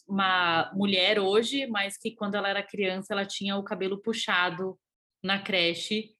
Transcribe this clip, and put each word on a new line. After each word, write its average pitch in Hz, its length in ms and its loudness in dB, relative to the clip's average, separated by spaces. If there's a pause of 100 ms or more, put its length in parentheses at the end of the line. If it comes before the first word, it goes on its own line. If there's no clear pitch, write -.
uma 185 640 2
mulher 196 460 4
hoje, 226 480 2
mas 196 300 -4
que 226 140 -6
quando 202 240 -4
ela 196 140 0
era 196 140 -2
criança, 190 500 -4
ela 196 120 -2
tinha 196 320 -4
o 196 60 -4
cabelo 196 380 -4
puxado 185 760 -2 (460)
na 196 160 0
creche 190 800 0